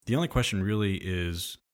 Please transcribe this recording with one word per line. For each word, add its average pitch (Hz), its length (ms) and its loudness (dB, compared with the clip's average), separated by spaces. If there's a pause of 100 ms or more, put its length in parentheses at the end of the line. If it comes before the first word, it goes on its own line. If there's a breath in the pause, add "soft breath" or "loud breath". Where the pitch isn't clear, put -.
the 113 80 0
only 160 140 2
question 110 340 0
really 104 340 2
is 87 640 -2 (160)